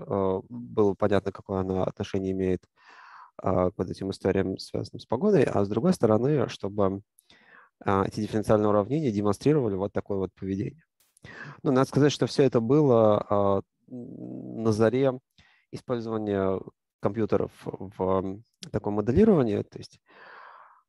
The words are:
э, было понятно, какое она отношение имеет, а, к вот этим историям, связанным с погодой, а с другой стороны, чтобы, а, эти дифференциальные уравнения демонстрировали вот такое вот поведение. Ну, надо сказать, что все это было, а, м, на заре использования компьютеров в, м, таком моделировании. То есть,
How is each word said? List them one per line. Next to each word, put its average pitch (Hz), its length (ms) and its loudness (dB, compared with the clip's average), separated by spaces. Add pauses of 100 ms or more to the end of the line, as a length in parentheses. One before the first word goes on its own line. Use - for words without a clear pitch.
э, 95 480 -2
было 113 460 0
понятно, 98 360 0
какое 95 300 -6
она 92 220 0
отношение 95 500 -4
имеет, 92 280 0 (760)
а, 92 340 0
к - 60 -20
вот 92 120 -4
этим 98 220 -6
историям, 95 480 -2
связанным 110 400 -10
с - 80 -18
погодой, 165 360 2
а 101 220 2
с 98 40 -8
другой 151 240 0
стороны, 117 560 2
чтобы, 98 520 -2 (840)
а, 98 220 2
эти - 140 -6
дифференциальные 107 480 2
уравнения 113 420 0
демонстрировали 104 640 0
вот 98 180 -4
такое 101 260 -6
вот 92 200 -4
поведение. 107 440 -6 (800)
Ну, 156 100 0
надо 131 160 4
сказать, 139 240 4
что 127 140 -2
все - 160 2
это 127 180 4
было, 113 680 4
а, 101 320 2 (300)
м, 123 720 -12
на 113 100 2
заре 123 460 2 (520)
использования 107 880 -2 (400)
компьютеров 104 500 -2 (140)
в, - 380 -10
м, 95 400 -2 (280)
таком 107 240 -4
моделировании. 120 680 2
То - 160 -16
есть, - 220 -20 (880)